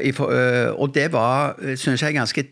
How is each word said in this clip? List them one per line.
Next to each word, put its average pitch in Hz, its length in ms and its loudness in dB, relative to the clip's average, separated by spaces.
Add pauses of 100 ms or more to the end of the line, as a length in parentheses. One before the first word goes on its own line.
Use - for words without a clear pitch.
i 135 40 2
for-, 143 200 -2
eh, 123 400 2
og 135 220 -2
det 151 180 2
var, 131 500 0
eh, 139 140 -6
synes 131 260 0
jeg, 151 140 0
ganske, 135 360 -2